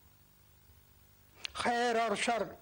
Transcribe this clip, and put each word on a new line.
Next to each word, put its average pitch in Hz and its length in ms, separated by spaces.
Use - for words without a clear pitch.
खैर 240 440
और 220 160
शर 220 300